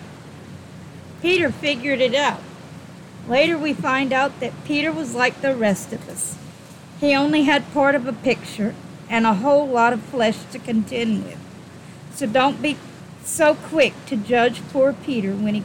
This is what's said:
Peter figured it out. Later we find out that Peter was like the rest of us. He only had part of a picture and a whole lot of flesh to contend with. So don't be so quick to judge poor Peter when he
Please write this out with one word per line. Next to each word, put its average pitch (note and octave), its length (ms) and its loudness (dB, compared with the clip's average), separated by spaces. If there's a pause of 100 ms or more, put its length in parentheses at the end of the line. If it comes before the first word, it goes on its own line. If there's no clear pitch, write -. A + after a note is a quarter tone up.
(1200)
Peter F4 300 2
figured C#4 500 -2
it B3 140 2
out. C4 260 2 (880)
Later D4+ 300 4
we D4 160 -2
find C4 380 0
out C4+ 280 0
that - 240 -8
Peter D4+ 260 0
was D4+ 240 -6
like B3 280 0
the C4+ 120 2
rest G#3+ 380 0
of - 160 -12
us. - 280 -8 (640)
He C#4+ 140 4
only D4 280 4
had C#4+ 320 2
part C#4 200 4
of B3+ 120 0
a C4 60 -4
picture - 640 -2 (360)
and A3+ 160 2
a A3 80 6
whole C#4+ 320 4
lot A#3+ 260 4
of A3+ 80 -2
flesh A3+ 380 0 (140)
to B3 60 -12
contend A3 640 0
with. F3 120 -12 (800)
So C#4 120 -4
don't B3+ 360 2
be D4 160 -2 (440)
so D#4 320 4
quick D4+ 380 2 (140)
to C4+ 100 -4
judge A#3 460 2 (100)
poor C#4 200 4
Peter A3 400 -2
when G#3 220 0
he G#3+ 100 0